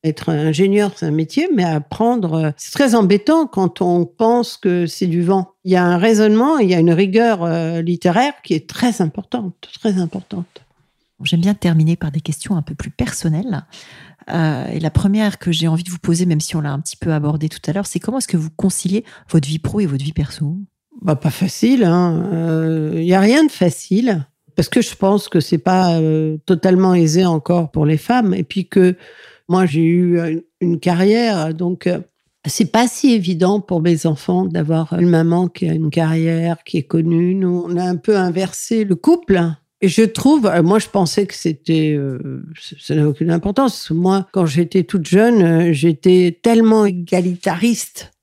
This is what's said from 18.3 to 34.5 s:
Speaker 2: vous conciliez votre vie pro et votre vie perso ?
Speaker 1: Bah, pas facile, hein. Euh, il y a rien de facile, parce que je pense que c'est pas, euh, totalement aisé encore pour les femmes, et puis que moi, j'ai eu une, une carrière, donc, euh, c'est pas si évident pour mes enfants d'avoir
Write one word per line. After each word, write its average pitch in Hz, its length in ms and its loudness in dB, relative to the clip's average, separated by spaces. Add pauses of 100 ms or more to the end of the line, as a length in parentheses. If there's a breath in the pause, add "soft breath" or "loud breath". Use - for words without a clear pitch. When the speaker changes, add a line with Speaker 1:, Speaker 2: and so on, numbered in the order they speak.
Speaker 2:
vous 156 180 -4
conciliez 196 480 -2 (240 loud breath)
votre 151 180 0
vie 156 120 -4
pro 208 220 -6
et 196 60 0
votre 139 160 -4
vie 151 120 -6
perso ? 147 420 -6 (460)
Speaker 1:
Bah, 165 120 0
pas 147 140 -4
facile, 226 560 0
hein. 175 480 2
Euh, 160 600 -2
il 165 100 -4
y 180 80 2
a 190 80 4
rien 254 240 4
de 294 60 2
facile, 190 760 -2 (300)
parce - 140 -2
que 247 100 2
je - 140 -4
pense 196 340 0
que 170 120 2
c'est 160 180 -2
pas, 185 400 2
euh, 156 480 0
totalement 185 480 2
aisé 170 320 4
encore 170 440 0
pour 156 140 0
les 156 140 2
femmes, 233 340 0
et 185 120 -2
puis - 220 -6
que 180 300 4 (520 loud breath)
moi, 185 180 2
j'ai 156 160 0
eu 175 380 2
une, 165 220 -6 (180)
une 170 180 0
carrière, 185 760 0
donc, 175 340 -4
euh, 175 100 -2 (460)
c'est 175 260 -2
pas 233 160 2
si 247 280 0
évident 185 440 0
pour 185 220 -4
mes 165 260 0
enfants 180 380 0
d'avoir 160 480 -2